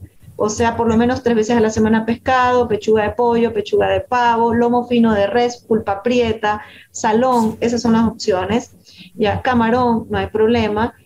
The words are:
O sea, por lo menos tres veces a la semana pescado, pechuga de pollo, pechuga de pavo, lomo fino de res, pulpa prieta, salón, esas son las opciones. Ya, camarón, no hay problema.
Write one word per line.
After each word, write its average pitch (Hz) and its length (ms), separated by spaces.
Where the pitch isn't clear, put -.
O 214 120
sea, 233 300
por 233 100
lo 220 80
menos 240 260
tres 233 140
veces 220 220
a - 20
la 220 100
semana 220 360
pescado, 247 600
pechuga 214 340
de 208 80
pollo, 233 420
pechuga 202 380
de 190 100
pavo, 233 540
lomo 240 320
fino 233 260
de 202 140
res, 240 320
pulpa 208 440
prieta, 220 600
salón, 233 680
esas 233 220
son 226 100
las 226 140
opciones. 208 640
Ya, 202 280
camarón, 233 680
no 202 80
hay 196 120
problema. 220 680